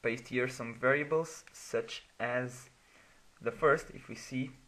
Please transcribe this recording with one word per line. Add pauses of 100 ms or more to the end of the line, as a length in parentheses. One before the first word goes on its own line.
paste
here
some
variables, (100)
such (160)
as (680)
the
first,
if
we
see (180)